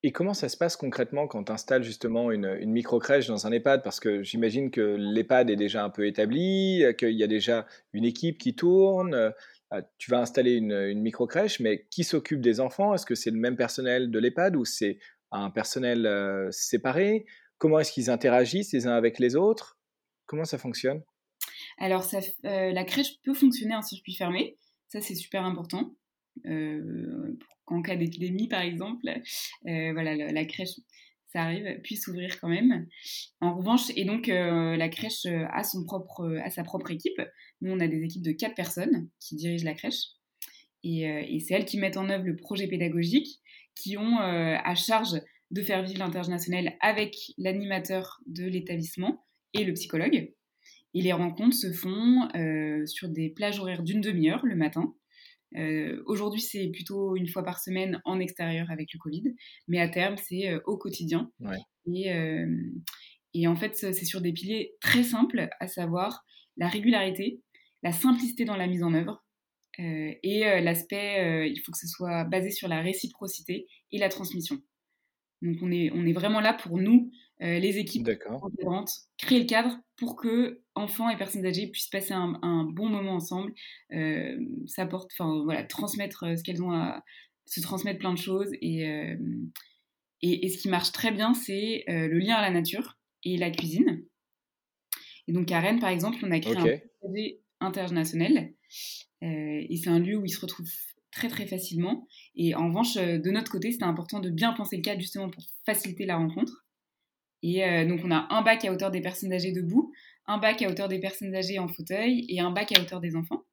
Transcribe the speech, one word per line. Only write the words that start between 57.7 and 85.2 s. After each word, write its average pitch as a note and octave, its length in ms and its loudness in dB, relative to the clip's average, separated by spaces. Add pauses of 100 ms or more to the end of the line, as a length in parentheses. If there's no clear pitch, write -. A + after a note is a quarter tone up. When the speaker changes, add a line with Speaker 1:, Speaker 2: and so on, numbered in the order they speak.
Speaker 2:
en F#3 140 -2
extérieur E3+ 520 -4
avec D#3 220 -8
le E3 60 -14
covid, F3 360 -4 (340)
mais F3 100 2
à E3+ 100 4
terme, F#3 280 0
c'est, F#3+ 320 -4
euh, E3 160 -2
au G3 120 -2
quotidien. E3 540 -2 (100)
Speaker 1:
Ouais. F#3+ 160 -6 (300)
Speaker 2:
Et, F3+ 260 -2
euh, D#3+ 340 -2 (880)
et E3+ 120 2
en E3+ 80 4
fait, G#3+ 220 -4
c'est, F#3+ 160 -2
c'est F#3 140 -4
sur F#3+ 140 -4
des F3 120 0
piliers G3+ 480 -4
très B3 220 4
simples, A#3+ 460 2 (120)
à F3+ 80 -6
savoir F3+ 560 -4 (320)
la E3+ 100 -2
régularité, G3+ 760 2 (400)
la F3 100 0
simplicité A#3+ 520 2
dans G#3 120 -2
la F3+ 100 -2
mise F3+ 160 0
en E3+ 120 2
œuvre, F#3 300 -2 (540)
euh, D#3 340 -4 (100)
et, G#3 240 2
euh, F#3+ 140 6
l'aspect, F#3+ 600 0
euh, D#3+ 240 2
il D3 140 -2
faut - 120 -12
que - 60 -8
ce E3+ 80 -10
soit E3+ 380 -2
basé F#3 260 0
sur F#3+ 180 -6
la D#3+ 120 0
réciprocité F#3+ 840 -6 (260)
et G#3 60 -4
la G3 100 2
transmission. E3+ 500 -6 (840)
Donc, E3+ 180 -2
on F3+ 100 -2
est, F3 220 2
on E3+ 140 2
est E3+ 80 4
vraiment G#3 260 2
là A3 140 4
pour F3 240 -4
nous, A#3 320 6 (320)
euh, F3 160 0
les F#3+ 180 2
équipes B2+ 280 -4
Speaker 1:
D'accord. A2+ 380 -4
Speaker 2:
encadrantes, F#3+ 480 -4 (280)
créer B3+ 200 4
le A#3 60 4
cadre A#3 320 0 (220)
pour - 180 -6
que A#3+ 460 0 (120)
enfants A3+ 360 -2
et A3 80 0
personnes G3 260 -4
âgées F#3 260 0
puissent - 180 -6
passer F#3+ 260 -4
un, F3 260 -2
un E3 240 2
bon E3+ 240 -2
moment G3 240 -2
ensemble, F#3 400 -4 (400)
euh, D#3 420 -2 (320)
s'apportent, F#3 460 -6
enfin, D#3 320 -2